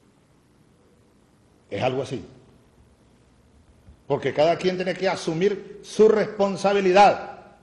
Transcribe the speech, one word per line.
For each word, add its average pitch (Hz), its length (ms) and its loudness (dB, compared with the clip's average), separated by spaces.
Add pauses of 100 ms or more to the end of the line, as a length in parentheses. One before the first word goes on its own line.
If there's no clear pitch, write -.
(1700)
Es 101 140 -8
algo 131 180 -4
así. 123 220 -12 (1800)
Porque 135 260 -4
cada 160 220 2
quien 180 180 -2
tiene 180 200 -6
que 185 140 -4
asumir 180 760 -4
su - 240 4
responsabilidad 196 1400 2 (180)